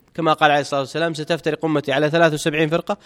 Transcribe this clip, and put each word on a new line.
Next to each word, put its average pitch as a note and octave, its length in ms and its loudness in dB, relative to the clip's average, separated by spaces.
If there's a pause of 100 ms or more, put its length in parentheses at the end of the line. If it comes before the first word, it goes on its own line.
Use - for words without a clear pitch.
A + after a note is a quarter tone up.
(140)
كما D#3+ 200 0
قال D3+ 180 4
عليه D3 100 2
الصلاة C#3 180 -4
والسلام: D#3 340 -4
"ستفترق D3+ 520 -4
أمتي D3+ 260 -2
على D3 180 2
ثلاث E3 240 2
وسبعين D#3 360 -2
فرقة F3 360 -2